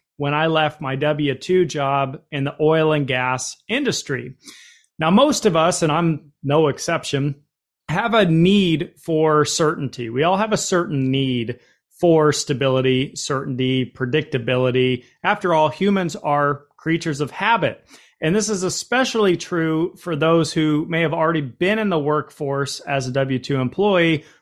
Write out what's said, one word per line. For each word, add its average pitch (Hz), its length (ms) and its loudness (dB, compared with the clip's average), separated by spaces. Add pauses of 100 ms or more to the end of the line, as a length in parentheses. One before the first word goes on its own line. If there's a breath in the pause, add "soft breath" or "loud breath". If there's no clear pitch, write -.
(160)
when 143 180 -4
I 156 140 0
left 156 320 0
my 135 160 -6
W 147 400 -2
two 185 300 0
job 139 560 -2 (100)
in 139 140 -4
the 143 160 -6
oil 156 320 4
and 147 120 0
gas 127 520 -4 (100)
industry?" 170 720 -4 (600 loud breath)
Now, 160 140 0
most 262 340 4
of 165 120 2
us, 170 240 2
and 160 100 2
I'm 160 400 -2 (100)
no 147 280 2
exception, 143 720 -4 (460)
have 214 280 -2
a 208 100 4
need 170 720 4
for 156 480 2
certainty. 151 640 -2
We 127 140 -2
all 185 140 2
have 214 140 -2
a 208 60 2
certain 147 540 -2
need 127 480 -2 (400 soft breath)
for 156 340 4
stability, 131 840 0
certainty, 131 680 -4
predictability. 127 1160 -2 (200 loud breath)
After 190 300 0
all, 156 160 4
humans 190 460 -2
are 143 480 -2 (140)
creatures 160 440 -4
of 131 80 -4
habit. 196 580 -2 (320 loud breath)
And 165 160 0
this 214 140 0
is 190 140 -4
especially 220 760 0
true 165 600 -2
for 170 180 -8
those 160 360 2
who 156 380 0
may 165 120 0
have 160 120 0
already 165 280 0
been 175 360 -2
in 214 120 -2
the 170 100 0
workforce 143 800 -4
as 139 280 -4
a 127 40 -6
W 135 260 0
two 135 240 -2
employee 165 640 0 (160 loud breath)